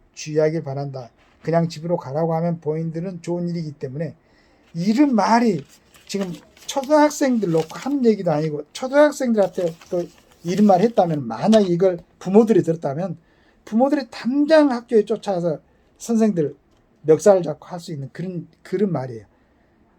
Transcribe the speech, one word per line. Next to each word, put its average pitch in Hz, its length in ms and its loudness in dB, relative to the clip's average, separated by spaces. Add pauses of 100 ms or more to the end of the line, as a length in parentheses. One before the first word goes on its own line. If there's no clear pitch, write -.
(140)
주의하길 156 500 0
바란다. 135 460 -10 (320)
그냥 165 280 0
집으로 170 260 -6
가라고 165 400 -4
하면 170 240 -4
본인들은 165 640 -6
좋은 175 260 -6
일이기 170 240 -8
때문에." 143 440 -10 (580)
이런 226 420 0
말이 202 480 2 (420)
지금 196 260 -8 (360)
초등학생들 277 840 0
놓고 160 220 0
하는 269 340 -4
얘기도 196 260 2
아니고, 151 420 -4
초등학생들한테 240 1000 0 (160)
또 175 140 -2 (400)
이런 180 240 2
말 185 140 6
했다면, 180 440 0
만약 156 360 2
이걸 180 380 0 (200)
부모들이 202 420 4
들었다면 165 560 -4 (480)
부모들이 269 460 0
당장 294 600 2
학교에 233 340 0
쫓아가서 175 560 -4 (360)
선생들 208 580 0 (480)
멱살을 160 380 6
잡고 151 240 -8
할 180 140 -14
수 170 120 -14
있는 139 220 -10
그런, 175 340 -10 (140)
그런 190 300 -2
말이에요. 123 340 -8 (720)